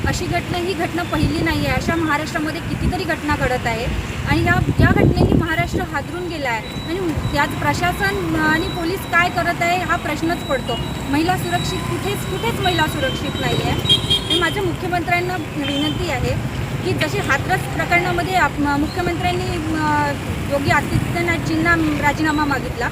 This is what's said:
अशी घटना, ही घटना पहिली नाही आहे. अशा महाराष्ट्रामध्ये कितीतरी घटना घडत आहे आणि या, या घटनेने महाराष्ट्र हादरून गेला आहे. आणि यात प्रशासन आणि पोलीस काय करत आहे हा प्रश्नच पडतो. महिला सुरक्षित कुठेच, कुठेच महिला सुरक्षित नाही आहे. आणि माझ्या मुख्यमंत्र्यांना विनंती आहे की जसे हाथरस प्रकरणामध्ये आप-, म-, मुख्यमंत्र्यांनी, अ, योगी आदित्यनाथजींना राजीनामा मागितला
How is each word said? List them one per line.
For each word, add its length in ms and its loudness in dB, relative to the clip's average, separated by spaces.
अशी 180 -2
घटना, 320 -2
ही 140 -2
घटना 300 -2
पहिली 420 0
नाही 220 0
आहे. 80 0
अशा 200 0
महाराष्ट्रामध्ये 680 -2
कितीतरी 440 -2
घटना 320 0
घडत 300 0
आहे 180 -2
आणि 160 4
या, 100 2
या 120 6
घटनेने 420 4
महाराष्ट्र 460 2
हादरून 480 -4
गेला 220 -4
आहे. 380 -6
आणि 240 -2
यात 120 2
प्रशासन 840 0
आणि 340 2
पोलीस 320 -2
काय 300 2
करत 320 0
आहे 160 2
हा 180 0
प्रश्नच 420 -2
पडतो. 400 -2
महिला 260 2
सुरक्षित 420 -2
कुठेच, 480 -4
कुठेच 340 -2
महिला 260 2
सुरक्षित 540 -2
नाही 220 0
आहे. 80 0
आणि 120 2
माझ्या 220 0
मुख्यमंत्र्यांना 760 0
विनंती 540 -2
आहे 540 -2
की 80 0
जसे 260 0
हाथरस 420 0
प्रकरणामध्ये 720 0
आप-, 260 2
म-, 200 2
मुख्यमंत्र्यांनी, 1000 -2
अ, 320 2
योगी 180 2
आदित्यनाथजींना 1040 2
राजीनामा 720 2
मागितला 480 -2